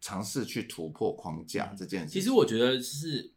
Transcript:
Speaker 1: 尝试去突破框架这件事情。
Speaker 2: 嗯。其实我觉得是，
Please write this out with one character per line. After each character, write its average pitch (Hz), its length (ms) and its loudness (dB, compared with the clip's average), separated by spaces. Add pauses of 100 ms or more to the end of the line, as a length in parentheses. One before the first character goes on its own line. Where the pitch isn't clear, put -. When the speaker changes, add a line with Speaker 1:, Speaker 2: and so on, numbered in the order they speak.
Speaker 1:
尝 98 220 -4
试 110 220 -2
去 107 200 -4
突 80 260 -8
破 98 240 0
框 80 320 -6
架 - 300 -4
这 - 100 -8
件 95 160 -4
事 - 60 -6
情。 151 40 -12
Speaker 2:
嗯。 - 0 -
其 190 80 0
实 196 100 2
我 233 140 8
觉 110 140 2
得 127 240 6
是， 147 540 -6